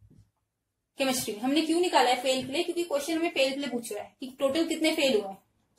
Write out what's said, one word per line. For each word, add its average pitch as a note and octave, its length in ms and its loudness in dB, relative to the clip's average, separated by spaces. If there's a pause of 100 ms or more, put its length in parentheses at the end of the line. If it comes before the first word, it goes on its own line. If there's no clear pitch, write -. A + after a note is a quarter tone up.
(1000)
chemistry B3+ 340 -2
में। G#3 80 -10
हमने C#4 200 2
क्यों D#4+ 200 2
निकाला C#4+ 280 4
है B3+ 120 2
fail C4 240 0
के C4 80 -8
लिए, E4+ 100 0
क्योंकि F4 200 -2
question D#4+ 340 -2
हमें E4+ 120 0
fail C4+ 240 2
के C#4 60 -6
लिए C#4+ 100 -4
पूछ A#3+ 240 -6
रहा G#3 100 -8
है - 160 -20
कि B3+ 200 -12
total D4 280 2
कितने D#4 260 0
fail C#4+ 200 2
हुए G#3 100 2
हैं। - 140 -10 (420)